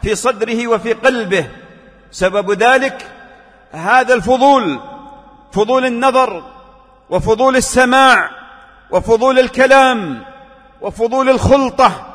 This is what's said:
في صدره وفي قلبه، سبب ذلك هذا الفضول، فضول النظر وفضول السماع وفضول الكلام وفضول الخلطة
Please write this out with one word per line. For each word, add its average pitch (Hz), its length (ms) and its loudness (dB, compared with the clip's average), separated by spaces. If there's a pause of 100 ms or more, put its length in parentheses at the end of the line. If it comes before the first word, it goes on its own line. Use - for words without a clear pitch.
في 208 140 -2
صدره 226 520 -4
وفي 220 260 -2
قلبه، 220 520 -2 (680)
سبب 190 400 -2
ذلك 254 540 0 (640)
هذا 226 420 0
الفضول، 247 680 2 (720)
فضول 247 340 0
النظر 247 580 -2 (680)
وفضول 233 460 0
السماع 254 760 2 (600)
وفضول 226 480 2
الكلام 254 840 2 (580)
وفضول 233 480 -2
الخلطة 254 840 0